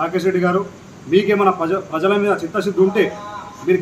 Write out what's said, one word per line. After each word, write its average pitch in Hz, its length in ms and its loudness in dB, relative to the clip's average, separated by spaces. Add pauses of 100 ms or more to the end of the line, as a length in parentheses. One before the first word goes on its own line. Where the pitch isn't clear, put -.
రాకేష్ 175 240 -2
రెడ్డి 185 220 0
గారు, 190 200 0 (460)
మీకేమైనా 196 480 4
ప్రజ-, 180 320 -2
ప్రజల 170 200 0 (120)
మీద 202 80 2 (100)
చిత్తశుద్ధి 180 440 -2
ఉంటే 190 180 2 (640)
మీరు 180 160 4